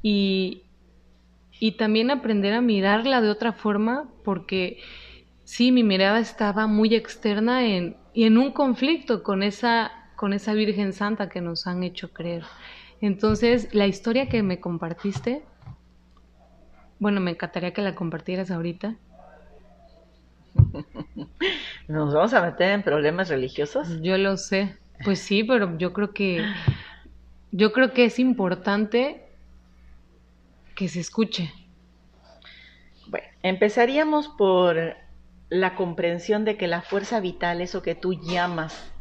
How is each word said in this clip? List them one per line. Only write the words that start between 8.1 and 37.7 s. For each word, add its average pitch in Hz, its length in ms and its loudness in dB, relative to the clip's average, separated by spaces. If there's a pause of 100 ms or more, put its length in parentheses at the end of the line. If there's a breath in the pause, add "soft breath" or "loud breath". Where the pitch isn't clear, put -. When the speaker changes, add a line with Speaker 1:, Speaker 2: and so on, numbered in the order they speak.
Speaker 1:
y 226 100 4
en 220 140 8
un 262 140 4
conflicto 269 720 0
con 196 200 0
esa, 226 480 0 (240)
con 202 180 -2
esa 202 200 -2
Virgen 208 400 0
Santa 208 340 -2
que 185 140 -8
nos 170 260 -6
han 180 160 -4
hecho 180 300 -10
creer. 170 300 -8 (580 loud breath)
Entonces, 214 720 2
la 208 140 4
historia 226 420 0
que 226 140 0
me 180 160 -2
compartiste, 180 840 -6 (1600)
bueno, 202 220 0
me 180 100 -2
encantaría 175 420 -6
que 208 80 -4
la 190 140 -2
compartieras 180 560 -6
ahorita. 175 440 -6 (1600)
Speaker 2:
<laughs> - 1300 0
¿Nos 151 260 -2
vamos 190 200 4
a 220 80 6
meter 175 300 2
en 202 120 0
problemas 156 460 0
religiosos? 156 720 -4
Speaker 1:
Yo 185 160 0
lo 196 200 0
sé. 196 400 -2 (260)
Pues 190 160 0
sí, 202 240 0
pero 208 340 0
yo 175 160 -2
creo 202 200 -4
que, 180 300 -2 (1080 loud breath)
yo 208 200 2
creo 254 220 4
que 240 120 6
es 233 140 0
importante 214 1040 0 (1500)
que 185 140 -4
se 160 100 -6
escuche. 175 520 -4 (1600 loud breath)
Speaker 2:
Bueno, - 180 -8 (180)
empezaríamos 262 840 2
por 180 680 2 (540)
la 185 260 -2
comprensión 175 720 -2
de 214 120 -2
que 185 100 -4
la 170 140 -2
fuerza 202 400 -4
vital, 175 400 -4
eso 180 200 -6